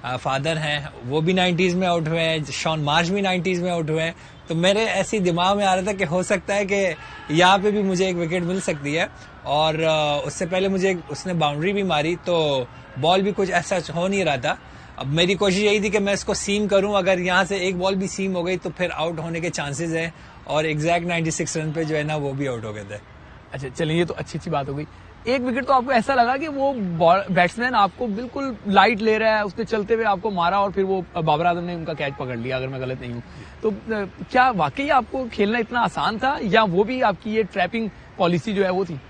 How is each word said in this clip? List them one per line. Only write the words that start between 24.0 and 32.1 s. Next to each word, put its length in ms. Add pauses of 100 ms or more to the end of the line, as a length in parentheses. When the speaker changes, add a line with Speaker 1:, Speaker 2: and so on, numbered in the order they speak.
Speaker 2:
तो 100
अच्छी, 240
अच्छी 120
बात 180
हो 60
गई। 120 (420)
एक 120
wicket 240
तो 80
आपको 200
ऐसा 220
लगा 220
कि 120
वो 240
बॉल, 580
batsman 440
आपको 320
बिल्कुल 500 (120)
light 320
ले 180
रहा 180
है, 80
उसने 200
चलते 300
हुए 100
आपको 260
मारा 300
और 120
फिर 120
वो 200 (180)
बाबर 240
आजम 140
ने 140
उनका 200
catch 240